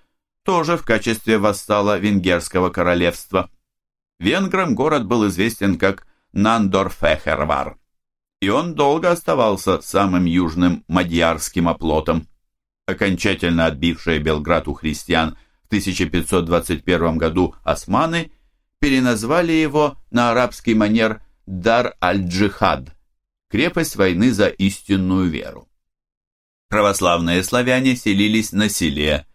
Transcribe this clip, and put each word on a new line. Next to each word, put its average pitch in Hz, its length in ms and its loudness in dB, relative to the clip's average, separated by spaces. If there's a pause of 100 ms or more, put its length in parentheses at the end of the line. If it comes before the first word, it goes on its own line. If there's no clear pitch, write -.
(440)
тоже 170 320 0
в - 80 -6
качестве 110 520 0
вассала 104 640 0
венгерского 92 720 0
королевства. 87 800 -2 (720)
Венграм 180 560 -2
город 139 300 0
был 113 200 0
известен 98 520 -2
как 98 280 -2 (260)
Нандорфехервар, 82 1400 0 (640)
и 98 100 0
он 156 260 -2
долго 151 340 2
оставался 110 680 0
самым 90 460 0
южным 85 600 0
мадьярским 85 840 0
оплотом. 78 600 -2 (580)
Окончательно 90 800 0
отбившие 78 540 -2
Белград 76 480 -2
у 71 60 -4
христиан 80 640 -4 (280)
в - 60 -20
тысяча 95 360 -2
пятьсот 87 380 0
двадцать 82 400 -2
первом 82 340 0
году 82 460 0
османы 156 640 -2 (480)
переназвали 131 720 0
его 151 480 0 (140)
на 120 180 2
арабский 120 440 0
манер 107 460 2 (260)
Дар-аль-Джихад – 95 1500 0 (580)
крепость 156 460 -2
войны 98 360 2
за 101 140 2
истинную 95 800 0
веру. - 400 -8 (1000)
Православные 92 760 2
славяне 127 540 0
селились 107 560 0
на 104 160 0
селе, 76 680 -2